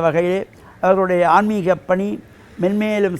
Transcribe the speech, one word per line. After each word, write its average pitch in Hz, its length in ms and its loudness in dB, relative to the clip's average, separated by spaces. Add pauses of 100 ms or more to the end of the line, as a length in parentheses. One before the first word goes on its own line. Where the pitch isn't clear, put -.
வகையிலே 175 340 0 (440)
அவர்களுடைய 185 400 2 (120)
ஆன்மீக 202 400 0 (140)
பணி 185 180 -2 (540)
மென்மேலும் 202 580 -2